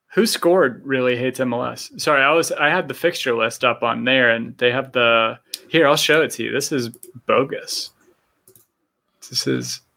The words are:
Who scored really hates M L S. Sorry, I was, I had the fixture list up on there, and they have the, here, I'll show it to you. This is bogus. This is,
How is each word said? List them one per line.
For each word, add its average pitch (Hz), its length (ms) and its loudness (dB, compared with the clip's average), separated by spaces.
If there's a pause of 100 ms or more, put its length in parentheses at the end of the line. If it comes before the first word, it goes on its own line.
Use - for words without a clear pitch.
(140)
Who 226 120 2
scored 170 580 2
really 127 320 0
hates 127 240 -4
M 127 120 -2
L 123 120 -4
S. 120 320 -10
Sorry, 143 260 2
I 143 100 4
was, 165 200 2
I 147 160 2
had 165 200 -2
the 131 60 -10
fixture 165 420 -2
list 113 280 -2
up 120 180 0
on 117 220 -2
there, 127 260 4
and 117 280 -4
they 123 140 2
have 131 200 -4
the, 117 460 2 (300)
here, 160 180 4
I'll 147 100 4
show 156 260 2
it 127 100 -2
to 113 120 -8
you. 113 80 -6
This 127 200 -4
is 123 160 -2 (380)
bogus. 117 640 -2 (1400)
This - 180 -6
is, 127 340 -4 (160)